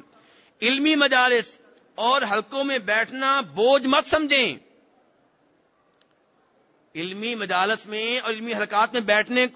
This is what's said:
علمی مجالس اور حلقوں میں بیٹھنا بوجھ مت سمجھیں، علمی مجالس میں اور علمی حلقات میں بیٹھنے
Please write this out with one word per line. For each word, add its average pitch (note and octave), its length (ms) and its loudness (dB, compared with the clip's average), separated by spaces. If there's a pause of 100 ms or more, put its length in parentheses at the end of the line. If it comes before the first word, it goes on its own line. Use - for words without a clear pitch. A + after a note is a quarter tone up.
(600)
علمی C#4 340 2
مجالس B3+ 600 2 (380)
اور B3+ 260 0 (100)
حلقوں C4+ 320 -2
میں C#4 140 -2
بیٹھنا B3 640 -2
بوجھ A#3+ 460 2
مت D4 200 2
سمجھیں، C#4 480 2 (2500)
علمی G3 400 -6
مجالس G3 500 -2
میں A3 340 -4
اور A3+ 140 -4
علمی A3+ 200 -6
حلقات G#3 400 0
میں B3 80 -2
بیٹھنے G#3+ 440 2 (100)